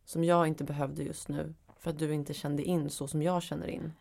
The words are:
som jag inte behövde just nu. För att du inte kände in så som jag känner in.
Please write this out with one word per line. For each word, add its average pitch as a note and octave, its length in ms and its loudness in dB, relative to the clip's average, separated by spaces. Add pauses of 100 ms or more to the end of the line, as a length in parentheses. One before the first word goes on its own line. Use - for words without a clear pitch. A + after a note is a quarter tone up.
som E3 200 0
jag E3+ 240 8
inte D#3 160 0
behövde C#3+ 380 -2
just - 260 -8
nu. D3+ 260 -4 (240)
För E3+ 120 -4
att D3+ 80 -4
du D3+ 160 0
inte D3 200 -2
kände D3 280 -2
in D#3 280 2
så C#3 180 -6
som D3+ 140 0
jag F3 200 2
känner - 240 -6
in. D#3+ 340 -6